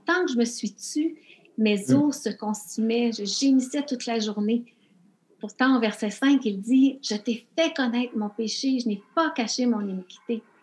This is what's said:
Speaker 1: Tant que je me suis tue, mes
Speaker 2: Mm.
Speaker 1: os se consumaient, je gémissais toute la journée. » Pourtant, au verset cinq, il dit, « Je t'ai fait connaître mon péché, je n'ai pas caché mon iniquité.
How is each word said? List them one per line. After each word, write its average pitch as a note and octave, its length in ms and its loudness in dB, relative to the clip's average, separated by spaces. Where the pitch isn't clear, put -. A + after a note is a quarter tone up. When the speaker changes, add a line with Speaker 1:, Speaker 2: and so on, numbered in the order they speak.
Speaker 1:
Tant F4+ 200 2
que C#4 60 -2
je A#3+ 60 0
me A#3 80 4
suis - 280 -6
tue, D#4+ 420 -4
mes G#3+ 180 2
Speaker 2:
Mm. B3 60 6
Speaker 1:
os C#4+ 260 2
se A3 80 -4
consumaient, A3 800 -2
je G#3 140 -6
gémissais C4+ 580 2
toute B3+ 220 -6
la A3+ 140 -2
journée. » G#3+ 440 0
Pourtant, C4 340 2
au B3 60 4
verset G#3+ 280 -2
cinq, C4+ 360 2
il G3 160 -2
dit, « C4 420 4
Je G#3+ 120 -2
t'ai A3+ 300 -4
fait D#4+ 160 2
connaître B3 420 -2
mon G#3 140 -2
péché, A#3 500 -2
je A#3+ 80 -2
n'ai G#3 140 -2
pas D#4+ 180 2
caché B3 340 -2
mon A3 160 2
iniquité. G3 600 -6